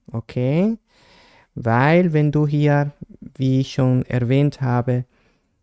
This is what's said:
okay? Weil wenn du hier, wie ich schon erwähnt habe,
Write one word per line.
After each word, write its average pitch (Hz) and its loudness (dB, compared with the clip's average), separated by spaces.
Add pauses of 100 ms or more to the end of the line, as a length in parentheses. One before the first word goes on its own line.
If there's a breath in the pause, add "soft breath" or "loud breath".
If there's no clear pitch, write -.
(140)
okay? 151 -2 (800 soft breath)
Weil 143 2
wenn 151 2
du 151 0
hier, 147 0 (260)
wie 131 -2
ich 135 -4
schon 127 0
erwähnt 135 0
habe, 123 -2 (600)